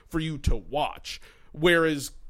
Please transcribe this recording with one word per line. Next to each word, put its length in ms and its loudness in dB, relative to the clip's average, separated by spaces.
for 120 -2
you 180 -4
to 180 4
watch. 640 -6
Whereas 580 2